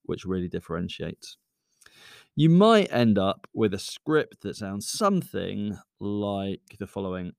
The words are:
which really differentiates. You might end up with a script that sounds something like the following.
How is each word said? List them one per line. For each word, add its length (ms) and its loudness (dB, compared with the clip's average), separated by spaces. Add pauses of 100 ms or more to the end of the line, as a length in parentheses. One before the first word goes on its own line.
which 220 -8
really 240 -4
differentiates. 880 -8 (960)
You 140 4
might 420 6
end 260 4
up 360 0
with 200 0
a 60 -4
script 640 -4
that 160 -8
sounds 320 -8
something 880 -2 (240)
like 800 -4
the 80 -10
following. 500 -8